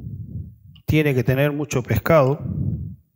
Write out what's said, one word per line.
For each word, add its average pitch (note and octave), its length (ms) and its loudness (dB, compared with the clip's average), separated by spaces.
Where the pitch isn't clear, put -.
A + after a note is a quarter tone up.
Tiene D3+ 280 2
que B2 100 2
tener C3+ 280 2
mucho C#3+ 320 -4
pescado, C#3 600 2